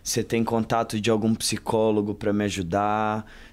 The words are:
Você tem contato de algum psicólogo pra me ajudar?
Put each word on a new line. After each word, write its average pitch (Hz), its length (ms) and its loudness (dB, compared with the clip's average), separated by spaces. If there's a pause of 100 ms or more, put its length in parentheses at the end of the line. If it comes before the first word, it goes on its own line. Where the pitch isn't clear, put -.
Você - 220 -2
tem 117 180 0
contato 113 600 0
de 110 100 2
algum 110 240 4
psicólogo 107 800 0
pra 107 160 -4
me 104 140 0
ajudar? 104 840 -2 (240)